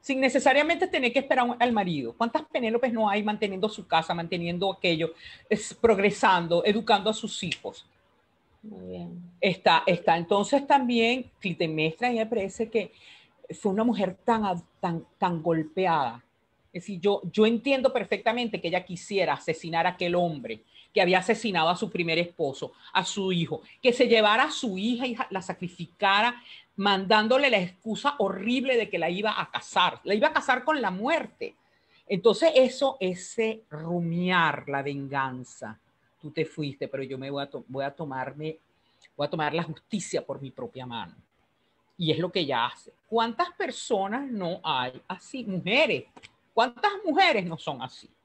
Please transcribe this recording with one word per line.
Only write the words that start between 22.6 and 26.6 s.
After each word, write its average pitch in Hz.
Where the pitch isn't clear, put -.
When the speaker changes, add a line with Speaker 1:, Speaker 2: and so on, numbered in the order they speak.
Speaker 1:
a 185
su 190
hijo, 165
que 247
se 240
llevara 220
a 311
su 202
hija 240
y 233
ja-, 247
la 185
sacrificara, 196